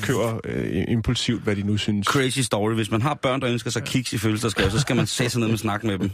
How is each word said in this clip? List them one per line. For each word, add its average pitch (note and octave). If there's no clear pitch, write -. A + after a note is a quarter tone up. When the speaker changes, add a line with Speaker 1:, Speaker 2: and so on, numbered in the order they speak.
Speaker 1:
køber, A2+
øh, A#1+
impulsivt, A#2
hvad G#2
de G2
nu G#2
synes. G#2
Speaker 2:
Crazy C3+
story. A2
Hvis A2
man A2
har D3
børn, B2+
der B2+
ønsker A#2+
sig A2+
kiks -
i A#2+
fødselsdagsgave, G#2+
så C#3
skal C3+
man E3
sætte A#2+
sig A#2+
ned A2
og G#2
snakke G#2+
med G2
dem. G2